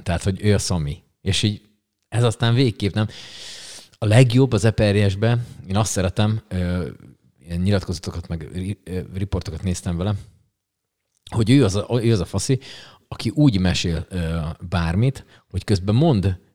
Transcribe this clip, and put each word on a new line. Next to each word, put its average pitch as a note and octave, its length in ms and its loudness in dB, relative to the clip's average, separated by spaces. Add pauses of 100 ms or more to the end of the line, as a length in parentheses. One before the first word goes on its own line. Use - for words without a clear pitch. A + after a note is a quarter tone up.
Tehát, E2+ 200 -2
hogy F#2+ 220 0
ő G#2 100 6
a G2 40 4
Szami. D#2 440 -2 (180)
És - 220 0
így G#2 180 -2 (480)
ez A#2 140 0
aztán A#2 320 2
végképp A#2 400 2
nem. G#2+ 120 0 (920)
A A2 80 -2
legjobb B2 460 6
az G2+ 120 2
Eperjesbe, G#2 760 2 (300)
én F#2+ 80 -2
azt G#2+ 140 2
szeretem, G#2 580 0
ö, F2+ 400 -2 (580)
ilyen E2+ 140 -4
nyilatkozatokat, F#2 680 -2
meg D#2+ 240 -6
ri-, F#2+ 320 -6
ö, F2+ 140 -6 (160)
riportokat F#2 480 -4
néztem F2+ 340 -2
vele, G2 180 0 (1160)
hogy A2 200 0
ő C#3 140 6
az F#2 120 2
a, G2+ 100 -4 (160)
ő A2+ 100 2
az G2+ 80 2
a - 40 -2
faszi, B2+ 340 -2 (500)
aki - 260 -6
úgy C3+ 260 4
mesél, E2+ 480 0
ö, E2+ 300 -4 (300)
bármit, F2+ 560 0 (260)
hogy G2 140 -6
közben G2+ 300 0
mond G#2+ 440 2 (160)